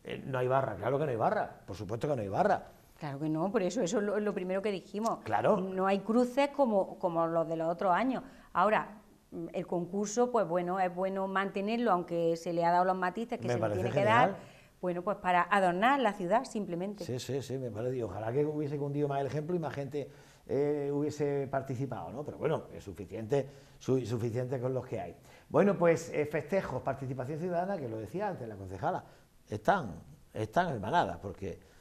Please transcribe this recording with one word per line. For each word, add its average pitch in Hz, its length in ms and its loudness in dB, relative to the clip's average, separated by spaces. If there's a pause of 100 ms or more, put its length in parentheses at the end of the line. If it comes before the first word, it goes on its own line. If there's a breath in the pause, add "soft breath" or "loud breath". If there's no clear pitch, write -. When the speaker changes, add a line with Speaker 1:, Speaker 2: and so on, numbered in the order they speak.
Speaker 1:
Eh, 127 220 -8
no 131 120 -4
hay 127 100 0
barra, 127 280 2
claro 117 220 0
que 151 80 0
no 143 40 -2
hay 120 60 -2
barra, 156 500 0
por 98 80 -10
supuesto 107 320 -4
que 147 100 0
no 120 60 -2
hay 101 60 -4
barra. 170 380 2 (320)
Speaker 2:
Claro 139 220 -8
que 156 80 -2
no, 160 240 0
por 220 100 2
eso, 180 180 0
eso 202 180 0
es 208 60 0
lo, 208 140 0
lo 208 160 0
primero 185 260 -2
que 202 120 -2
dijimos. 196 500 -4
Speaker 1:
Claro. 113 360 4
Speaker 2:
No 185 280 0
hay 196 140 2
cruces 247 480 2
como, 220 500 2
como 165 300 2
los 165 200 2
de 165 80 -2
los 160 120 0
otros 180 260 2
años. 226 300 0 (280 loud breath)
Ahora, 180 360 4 (420)
mm, 165 220 -8
el - 160 -4
concurso, 202 640 0
pues 208 160 4
bueno, 180 320 2
es 185 120 2
bueno 190 360 -2
mantenerlo, 202 640 0
aunque 170 440 2
se 170 160 -4
le 170 120 2
ha 170 80 6
dado 175 140 6
los 190 100 2
matices 190 420 -2
que - 80 -6
Speaker 1:
Me 123 60 2
Speaker 2:
se - 20 2
le 117 60 2
Speaker 1:
parece 104 220 2
Speaker 2:
tiene 117 120 0
que 143 60 4
Speaker 1:
genial. 214 320 6
Speaker 2:
dar, - 60 -8 (420 loud breath)
bueno, 180 220 -4
pues 190 160 -2
para 180 240 4
adornar 196 580 4
la 214 120 2
ciudad, 202 320 0
simplemente. 196 600 -6
Speaker 1:
Sí, 123 160 -4
sí, 131 200 -4
sí, 120 160 -6
me 127 140 -6
parece. 123 280 -4
Y 120 40 -2
ojalá 107 300 -4
que 143 120 2
hubiese 151 340 -2
cundido 143 280 -2
más 143 140 0
el 139 80 0
ejemplo 151 260 -4
y 175 60 0
más 143 140 -4
gente, 139 360 -6 (380 loud breath)
eh, 143 440 0
hubiese 143 560 0
participado, 127 640 -4
¿no? 127 140 -8
Pero 104 140 -10
bueno, 143 260 0 (100)
es 98 80 -14
suficiente, 104 640 -2 (300 loud breath)
su-, 127 280 2
suficiente 120 540 -2
con 127 140 -2
los 127 100 -4
que 117 160 -6
hay. 87 140 -8 (340 loud breath)
Bueno, 185 300 6
pues, 165 340 4
eh, 147 140 0
festejos, 156 560 -2
participación 131 560 -4
ciudadana, 180 400 -2
que 135 100 -6
lo 110 100 -6
decía 170 280 -6
antes 123 220 -6
la 107 80 -12
concejala, 98 480 -4 (440 loud breath)
están, 107 520 0 (320)
están 170 380 0
hermanadas, 113 480 2
porque, 95 400 -8 (220 soft breath)